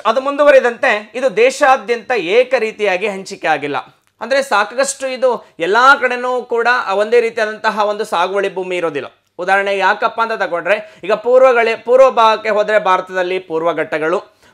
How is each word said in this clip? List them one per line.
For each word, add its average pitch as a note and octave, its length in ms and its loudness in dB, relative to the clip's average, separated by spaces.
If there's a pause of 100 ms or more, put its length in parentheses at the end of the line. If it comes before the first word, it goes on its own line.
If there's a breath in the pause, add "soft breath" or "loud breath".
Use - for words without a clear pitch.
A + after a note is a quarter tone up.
ಅದು A3+ 160 0
ಮುಂದುವರಿದಂತೆ C4 920 2
ಇದು B3 220 -2
ದೇಶಾದ್ಯಂತ A#3+ 760 0
ಏಕ A#3+ 480 0
ರೀತಿಯಾಗಿ G3+ 480 -2
ಹಂಚಿಕೆ F#3+ 400 -8
ಆಗಿಲ್ಲ. C#3+ 300 -2 (440)
ಅಂದ್ರೆ C4+ 220 -2
ಸಾಕಷ್ಟು B3 640 -2
ಇದು B3+ 400 -2 (120)
ಎಲ್ಲಾ A#3 360 4
ಕಡೆನೂ B3 460 -4
ಕೂಡ A#3 260 -2 (260)
ಒಂದೇ A3 280 2
ರೀತಿಯಾದಂತಹ G#3+ 580 -4
ಒಂದು G#3 260 -2
ಸಾಗುವಳಿ F#3+ 500 -2
ಭೂಮಿ F#3 220 -6
ಇರೋದಿಲ್ಲ. D3 460 -6 (160)
ಉದಾಹರಣೆ G3 380 0
ಯಾಕಪ್ಪ G#3 440 -2
ಅಂತ A3+ 100 -2
ತಗೊಂಡ್ರೆ, F#3+ 720 -4
ಈಗ F3 80 -4
ಪೂರ್ವಗಳೇ, A#3 640 4
ಪೂರ್ವ B3 360 4
ಭಾಗಕ್ಕೆ A3 380 2
ಹೋದ್ರೆ G#3 300 2
ಭಾರತದಲ್ಲಿ F#3 600 -2
ಪೂರ್ವ E3 340 -4
ಘಟ್ಟಗಳು, D#3 600 -4 (180 soft breath)